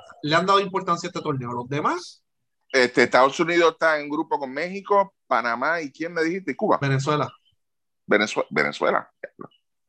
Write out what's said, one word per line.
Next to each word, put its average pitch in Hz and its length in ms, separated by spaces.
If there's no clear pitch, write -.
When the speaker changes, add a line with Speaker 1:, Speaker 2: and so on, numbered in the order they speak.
Speaker 1:
le 151 120
han 170 120
dado 196 140
importancia 180 460
a 170 40
este 170 120
torneo. 131 300
Los 120 160
demás 214 540
Speaker 2:
Este, 127 340
Estados 131 360
Unidos 170 320
está 160 260
en 147 120
grupo 151 280
con 131 140
México, 190 600
Panamá 123 540
y 143 100
¿quién 160 220
me 170 100
dijiste? 170 320
Cuba. 180 260
Speaker 1:
Venezuela. 139 460
Speaker 2:
Venezue-, 104 440
Venezuela. - 600